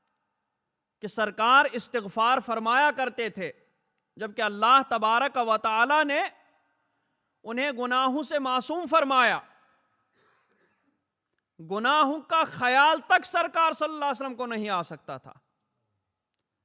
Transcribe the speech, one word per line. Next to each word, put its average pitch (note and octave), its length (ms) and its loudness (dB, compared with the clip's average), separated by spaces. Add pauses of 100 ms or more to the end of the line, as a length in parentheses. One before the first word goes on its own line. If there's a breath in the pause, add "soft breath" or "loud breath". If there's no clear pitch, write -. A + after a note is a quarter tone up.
(1040)
کہ G#3+ 60 -10
سرکار A#3 640 2
استغفار A#3 720 -2
فرمایا A#3 460 0
کرتے A#3+ 380 -6
تھے، F3+ 220 -10 (680)
جبکہ G#3 240 -8
اللہ A3 480 4
تبارک A#3 500 0
و A3 200 0
تعالی A#3+ 460 2
نے D4 160 -2 (1200)
انہیں B3+ 280 -4
گناہوں B3+ 500 0
سے D4 180 -4
معصوم C4 460 -2
فرمایا، C4 520 4 (2250)
گناہوں C4 680 0
کا D#4+ 220 2
خیال C#4 580 4
تک F4+ 180 2
سرکار E4 480 0
صلی D4+ 160 -4
اللہ D4+ 160 -6
علیہ C4+ 160 -4
وسلم C4 140 -8
کو A#3+ 100 -8
نہیں G#3+ 240 -6
آ F#3 140 -2
سکتا D3 340 -14
تھا، - 160 -20 (1300)